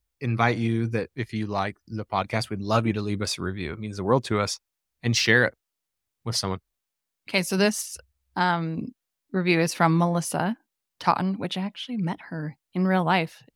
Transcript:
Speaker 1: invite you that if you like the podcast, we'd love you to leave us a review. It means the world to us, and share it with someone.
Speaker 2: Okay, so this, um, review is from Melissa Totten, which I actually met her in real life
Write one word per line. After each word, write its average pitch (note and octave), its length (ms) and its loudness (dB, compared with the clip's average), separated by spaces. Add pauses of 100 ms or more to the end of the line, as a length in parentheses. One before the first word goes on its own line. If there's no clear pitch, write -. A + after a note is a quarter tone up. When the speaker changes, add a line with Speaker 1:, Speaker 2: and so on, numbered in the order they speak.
(220)
Speaker 1:
invite A#2 360 2
you A2+ 300 0
that A2 260 -2
if A2+ 200 -8
you G#2+ 120 -4
like G2+ 300 -4 (120)
the G#2+ 180 -8
podcast, G#2 440 -2
we'd G2 120 -6
love A2 260 2
you G#2+ 60 0
to G#2 80 -2
leave G2+ 200 -4
us - 160 -4
a F#2+ 40 -8
review. F#2 320 -4
It A2 60 -10
means G#2 180 -8
the G2 60 -6
world A#2+ 220 4
to G#2+ 140 0
us, G2+ 200 -2 (440)
and A#2+ 120 2
share A#2 280 6
it - 100 0 (680)
with - 140 -4
someone. F#2+ 220 -4 (680)
Speaker 2:
Okay, F#3 140 0
so F#3+ 140 -2
this, G#3 400 0 (400)
um, E3+ 560 0 (380)
review F3 280 2
is E3 140 2
from E3 240 4
Melissa F3 580 0 (460)
Totten, F#3 340 2
which - 220 -6
I F#3 40 -4
actually G#3+ 360 -8
met F#3 220 -2 (100)
her D#3 280 -8 (160)
in F#3 140 2
real F#3 160 4
life E3 400 0 (120)